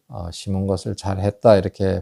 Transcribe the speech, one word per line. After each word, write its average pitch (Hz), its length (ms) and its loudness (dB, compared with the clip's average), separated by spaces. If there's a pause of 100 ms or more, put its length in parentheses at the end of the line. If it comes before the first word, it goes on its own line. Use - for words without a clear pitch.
어, 90 240 -10
심은 95 360 -4
것을 98 280 -4
잘했다 101 600 2
이렇게 92 440 -2